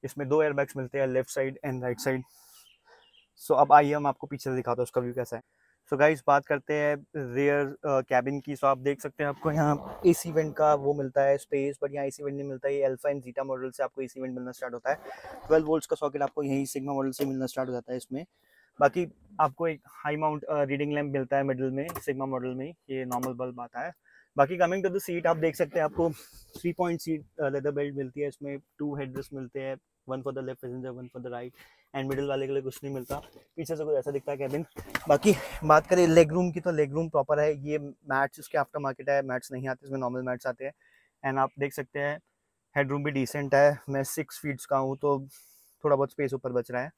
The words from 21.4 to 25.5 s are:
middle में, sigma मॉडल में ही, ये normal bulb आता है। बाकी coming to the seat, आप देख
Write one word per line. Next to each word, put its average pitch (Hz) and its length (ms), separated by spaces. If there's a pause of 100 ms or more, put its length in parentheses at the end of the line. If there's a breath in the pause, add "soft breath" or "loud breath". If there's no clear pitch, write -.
middle 131 280
में, 135 180
sigma 135 400
मॉडल 127 200
में 131 180
ही, 175 60 (180)
ये 131 140
normal 127 280
bulb 123 280
आता 120 200
है। 165 120 (440 soft breath)
बाकी 147 220
coming 180 280
to 185 100
the 196 140
seat, 170 160
आप 165 100
देख 160 200